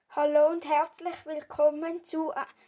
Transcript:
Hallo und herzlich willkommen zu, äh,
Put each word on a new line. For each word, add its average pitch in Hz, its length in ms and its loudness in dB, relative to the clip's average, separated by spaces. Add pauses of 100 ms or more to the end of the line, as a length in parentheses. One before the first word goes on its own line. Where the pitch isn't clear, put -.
(100)
Hallo 294 400 4
und 339 160 -4
herzlich 320 600 -4
willkommen 311 800 -2
zu, 311 260 -4
äh, 277 140 -6 (240)